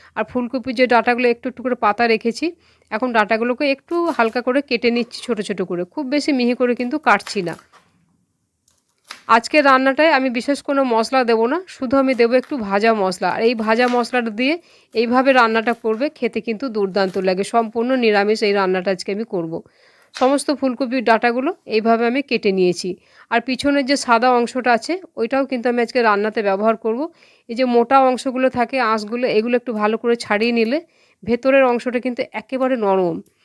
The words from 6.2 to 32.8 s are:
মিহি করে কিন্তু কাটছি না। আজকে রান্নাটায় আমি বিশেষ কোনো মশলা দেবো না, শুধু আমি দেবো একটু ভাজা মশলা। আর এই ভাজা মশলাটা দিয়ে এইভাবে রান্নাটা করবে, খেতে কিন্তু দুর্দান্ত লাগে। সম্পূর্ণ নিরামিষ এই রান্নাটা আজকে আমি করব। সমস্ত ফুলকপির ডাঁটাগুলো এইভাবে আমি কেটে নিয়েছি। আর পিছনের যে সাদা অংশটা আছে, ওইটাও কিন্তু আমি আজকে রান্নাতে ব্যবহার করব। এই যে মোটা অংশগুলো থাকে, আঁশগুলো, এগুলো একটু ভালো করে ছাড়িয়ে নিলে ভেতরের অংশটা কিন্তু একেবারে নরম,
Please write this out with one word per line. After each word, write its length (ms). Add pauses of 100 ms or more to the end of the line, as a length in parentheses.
মিহি 220
করে 200
কিন্তু 240
কাটছি 420
না। 140 (1700)
আজকে 340
রান্নাটায় 520
আমি 160
বিশেষ 320
কোনো 240
মশলা 380
দেবো 240
না, 100 (100)
শুধু 300
আমি 180
দেবো 200
একটু 220
ভাজা 360
মশলা। 400
আর 80
এই 140
ভাজা 320
মশলাটা 520
দিয়ে 140 (420)
এইভাবে 380
রান্নাটা 400 (100)
করবে, 220 (100)
খেতে 260
কিন্তু 280
দুর্দান্ত 460 (120)
লাগে। 160
সম্পূর্ণ 520
নিরামিষ 480
এই 100
রান্নাটা 380
আজকে 200
আমি 140
করব। 280 (640)
সমস্ত 320 (120)
ফুলকপির 440
ডাঁটাগুলো 480 (140)
এইভাবে 420
আমি 220
কেটে 220
নিয়েছি। 380 (420)
আর 100
পিছনের 440
যে 120
সাদা 400
অংশটা 400
আছে, 160 (220)
ওইটাও 300
কিন্তু 240
আমি 120
আজকে 200
রান্নাতে 400
ব্যবহার 360
করব। 220 (500)
এই 60
যে 100
মোটা 320 (120)
অংশগুলো 400
থাকে, 320
আঁশগুলো, 460
এগুলো 300
একটু 160
ভালো 240
করে 200
ছাড়িয়ে 360
নিলে 240 (460)
ভেতরের 420
অংশটা 340
কিন্তু 220 (120)
একেবারে 440
নরম, 380 (300)